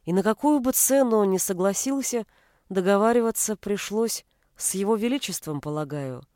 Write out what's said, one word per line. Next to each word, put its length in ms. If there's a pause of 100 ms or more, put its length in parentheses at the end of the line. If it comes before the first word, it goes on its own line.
"И 80
на 120
какую 340
бы 140
цену 460
он 120
ни 80
согласился, 880 (420)
договариваться 840
пришлось 720 (320)
с 160
его 220
величеством, 640
полагаю. 640 (120)